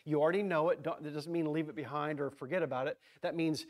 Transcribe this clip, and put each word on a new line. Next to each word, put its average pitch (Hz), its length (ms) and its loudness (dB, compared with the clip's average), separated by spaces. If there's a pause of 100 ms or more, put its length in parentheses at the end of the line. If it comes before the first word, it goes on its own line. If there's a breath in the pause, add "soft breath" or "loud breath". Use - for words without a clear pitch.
You 147 180 2
already 175 200 4
know 170 280 4
it. 139 120 0
Don't, 151 220 -4
it 151 60 -6
doesn't 151 220 -6
mean 160 200 2
leave 156 160 0
it 151 60 -10
behind 147 460 -2
or 139 100 0
forget 143 320 -2
about 131 240 -2
it. - 120 -4 (240 soft breath)
That 165 120 -2
means 160 360 0